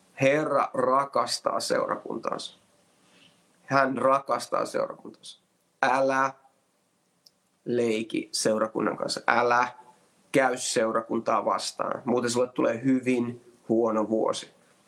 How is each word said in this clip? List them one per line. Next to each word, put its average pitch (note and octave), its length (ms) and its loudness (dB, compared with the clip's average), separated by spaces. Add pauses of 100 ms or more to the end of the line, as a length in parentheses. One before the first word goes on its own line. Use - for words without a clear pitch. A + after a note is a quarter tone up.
(220)
Herra C#3 520 2
rakastaa B2+ 840 0
seurakuntaansa. - 1000 -4 (1040)
Hän C3+ 320 2
rakastaa C3 680 0
seurakuntaansa. - 760 -8 (400)
Älä C3+ 520 2 (1300)
leiki A#2 680 -2
seurakunnan A2 680 0
kanssa. - 300 -6
Älä A#2+ 400 4 (640)
käy C3 260 2
seurakuntaa A2+ 880 0
vastaan. - 600 -4
Muuten A#2+ 240 0
sulle B2 180 2
tulee A#2 360 -2
hyvin B2+ 680 0 (160)
huono A2 400 2
vuosi. - 400 0 (380)